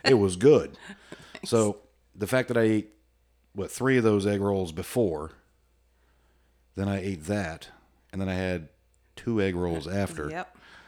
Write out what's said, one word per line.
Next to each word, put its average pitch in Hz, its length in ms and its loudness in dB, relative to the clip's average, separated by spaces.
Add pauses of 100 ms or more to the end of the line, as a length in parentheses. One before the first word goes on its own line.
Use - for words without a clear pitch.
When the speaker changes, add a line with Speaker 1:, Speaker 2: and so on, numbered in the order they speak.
Speaker 1:
It 135 100 6
was 98 220 4
good. 101 460 6
Speaker 2:
<laughs> - 40 -20 (580)
Speaker 1:
So 107 340 0 (360)
the 98 120 -6
fact 127 220 0
that 120 80 -2
I 117 60 4
ate, 110 300 2 (600)
what, 98 180 -8
three 131 280 0
of 117 40 4
those 104 240 4
egg 104 140 0
rolls 95 320 -2
before, 82 580 -2 (1400)
then 98 140 -4
I 98 120 -2
ate 90 240 -6
that, 87 440 -6 (440)
and 98 80 -6
then 95 80 -2
I 92 60 -2
had 90 340 -4 (460)
two 113 260 -2
egg 95 140 0
rolls 85 320 -2
after. 87 440 -4
Speaker 2:
Yep. - 260 -12 (320)